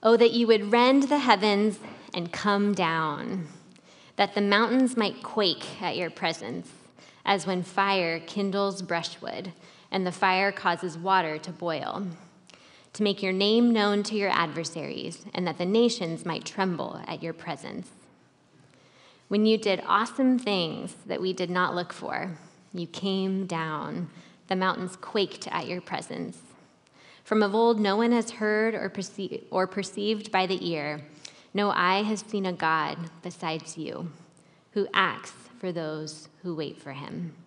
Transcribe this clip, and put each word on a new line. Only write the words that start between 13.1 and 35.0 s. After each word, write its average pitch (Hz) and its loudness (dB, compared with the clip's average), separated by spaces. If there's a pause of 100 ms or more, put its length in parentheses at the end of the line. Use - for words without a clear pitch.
your 190 0
name 220 6
known 208 4
to 214 -6
your 202 0
adversaries, 160 -4
and 180 -2
that 165 -4
the 180 -2
nations 214 2
might 165 -4
tremble - -4
at 156 -10
your 165 -8
presence. 156 -10 (1400)
When 208 4
you 220 6
did 208 0
awesome 240 4
things 190 -2
that - -4
we 185 0
did 180 -4
not 180 2
look 175 -4
for, - -6 (360)
you 175 -6
came 190 -2
down. 160 -6 (380)
The 190 0
mountains 185 -2
quaked - -4
at 165 -4
your 180 -6
presence. 175 -8 (840)
From 214 2
of 202 2
old, 233 4
no 202 4
one 233 4
has 226 0
heard 214 0
or - -4
perce-, - -8
or 185 0
perceived 202 -4
by 185 2
the 180 -2
ear. 151 -4 (500)
No 202 2
eye 185 2
has 214 -2
seen 202 -4
a 185 -2
God 160 0 (240)
besides 160 -8
you, 160 -8 (600)
who 202 -2
acts 165 0 (260)